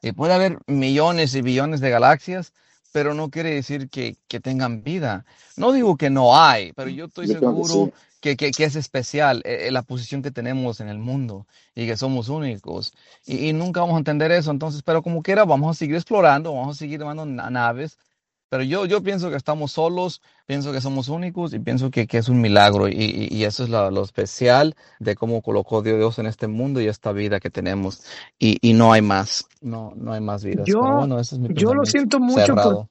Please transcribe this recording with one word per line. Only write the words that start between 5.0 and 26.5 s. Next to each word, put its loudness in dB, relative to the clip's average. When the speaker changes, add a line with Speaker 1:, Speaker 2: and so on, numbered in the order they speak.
Speaker 1:
No 2
digo 2
que 0
no 8
hay, 6
pero -10
yo -12
estoy -8
Speaker 2:
Yo 0
creo 0
que -2
Speaker 1:
seguro 0
Speaker 2:
sí. -20
Speaker 1:
que, -2
que, -2
que 0
es -2
especial, -2
eh, -6
eh, -2
la -2
posición -8
que -8
tenemos -6
en -10
el -10
mundo -8
y -6
que -2
somos -4
únicos. -8
Y, -4
y -2
nunca -4
vamos 0
a 2
entender 0
eso, 0
entonces, -6
pero 0
como -6
quiera, 4
vamos 0
a -16
seguir -2
explorando, 2
vamos -6
a -18
seguir -10
mandando -10
na-, -8
naves. -2
Pero -2
yo, -2
yo 0
pienso -2
que -6
estamos -4
solos, -2
pienso -6
que -4
somos -4
únicos -6
y -6
pienso -2
que, 0
que 0
es 0
un 4
milagro 6
y, -2
y, -2
y 0
eso -4
es -4
lo, 0
lo -2
especial 2
de -2
cómo -4
colocó 0
Dios 0
en -4
este -6
mundo -4